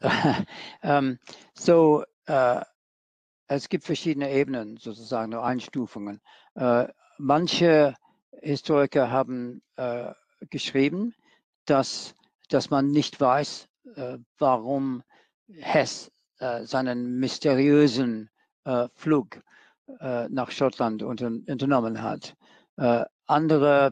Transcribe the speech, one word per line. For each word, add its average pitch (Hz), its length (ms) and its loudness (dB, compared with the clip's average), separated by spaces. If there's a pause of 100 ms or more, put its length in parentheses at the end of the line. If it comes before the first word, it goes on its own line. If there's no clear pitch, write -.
<laughs> - 460 0 (360)
ähm, 139 340 0 (360)
so, 160 500 4 (220)
äh, 131 360 2 (840)
es 139 220 -4
gibt 170 160 -4
verschiedene 143 460 -4
Ebenen, 131 460 -2
sozusagen, 113 540 -8
nur 117 120 -6
Einstufungen. 113 800 -6 (340)
Äh, 123 320 2 (300)
manche 151 800 2 (460)
Historiker 143 720 0
haben, 123 500 -4 (160)
äh, 123 340 -6 (380)
geschrieben, 160 640 -2 (520)
dass, - 500 -2 (340)
dass 135 200 0
man 139 220 0
nicht - 280 0
weiß, 139 480 0 (280)
äh, 131 220 -10 (200)
warum 131 640 0 (500)
Hess, - 580 -2 (280)
äh, 120 260 -6
seinen 123 540 -4
mysteriösen, 131 1120 2 (360)
äh, 123 300 -2
Flug, 147 460 -2 (580)
äh, 123 300 -4
nach 127 220 -4
Schottland 117 520 -2
unter-, 120 240 -6
unternommen 117 760 -2
hat. 104 340 -8 (420)
Äh, 120 280 2 (220)
andere 147 640 4